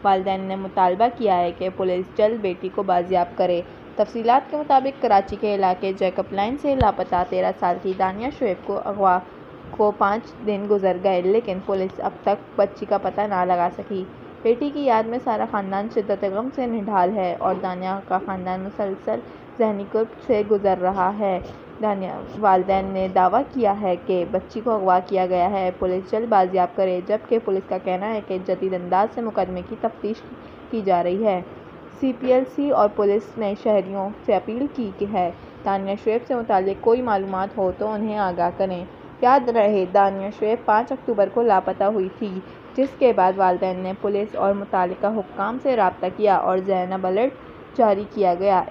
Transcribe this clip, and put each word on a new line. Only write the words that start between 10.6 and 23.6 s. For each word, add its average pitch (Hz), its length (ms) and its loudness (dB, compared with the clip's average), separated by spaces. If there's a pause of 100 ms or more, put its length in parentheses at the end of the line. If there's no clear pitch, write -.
गुजर 190 300 2
गए, 185 260 2
लेकिन 196 420 0
पुलिस 190 340 -2
अब - 260 -6
तक 202 200 0 (120)
बच्ची 202 280 0
का 202 140 0
पता 196 260 -2
ना 185 180 0
लगा 180 280 2
सकी। 190 300 -8 (420)
बेटी 240 260 2
की 285 140 -4
याद 220 220 4
में 233 120 -4
सारा 220 280 -2
ख़ानदान 202 420 -4
शिद्दत 208 380 -2
गम 214 240 -4
से 262 180 -4
निढाल 202 440 0
है 185 240 -2
और 180 240 -2
दानिया 185 480 -4
का 185 120 0
ख़ानदान 185 400 -6
मुसलसल 208 600 -6 (360)
जहनी 208 260 0
कुर्ब 220 260 -2 (160)
से 208 180 4
गुजर 202 340 2
रहा 185 340 2
है। 196 260 0 (420)
दानिया 196 340 -2 (240)
वालिदैन 190 540 4
ने 190 160 0
दावा 185 360 4
किया 220 300 0